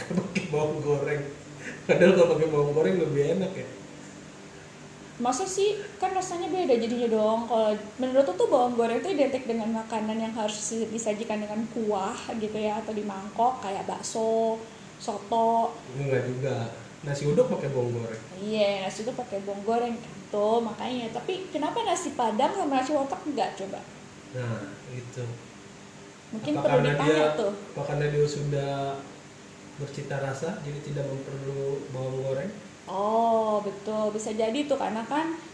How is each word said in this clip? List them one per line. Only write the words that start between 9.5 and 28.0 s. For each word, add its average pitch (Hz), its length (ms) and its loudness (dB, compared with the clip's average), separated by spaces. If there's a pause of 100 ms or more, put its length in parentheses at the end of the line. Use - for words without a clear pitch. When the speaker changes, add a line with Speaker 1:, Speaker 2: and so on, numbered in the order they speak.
Speaker 2:
makanan 220 480 -2
yang 226 160 -2
harus 214 220 -2 (320)
disajikan 214 500 -2
dengan 214 320 -4
kuah 208 460 0 (180)
gitu 214 240 -2
ya, 214 240 0
atau 220 80 -6
di 214 120 -2
mangkok 202 600 0
kayak 190 240 -4
bakso, 226 720 0 (400)
soto. 226 760 2 (180)
Speaker 1:
Enggak 131 320 2
juga. 127 460 -2 (300)
Nasi 143 220 -2
uduk 147 240 6
pakai 143 220 -2
bawang 120 220 0
goreng. 110 300 -4 (140)
Speaker 2:
Iya, 202 460 2
nasi 208 220 -4
uduk 240 120 -4
pakai 240 240 -6
bawang 202 220 -6
goreng 233 320 2
kan - 200 -12 (140)
tuh, 208 320 4
makanya. 226 520 -4
Tapi 359 380 -4
kenapa 320 320 0
nasi 349 320 -2
padang 254 360 2
sama 311 300 2
nasi 262 100 -2
warteg 302 340 0
enggak 240 300 -2
coba? 196 240 -8 (540)
Speaker 1:
Nah, 117 260 -4 (300)
itu. 123 360 -8 (1080)
Speaker 2:
Mungkin 226 240 -4
Speaker 1:
Apa 196 80 -2
Speaker 2:
perlu - 160 0
Speaker 1:
karena 147 160 4
Speaker 2:
ditanya 147 240 4
Speaker 1:
dia, 151 160 4
Speaker 2:
tuh. - 160 0 (160)
Speaker 1:
apa 147 160 -6
karena 147 240 0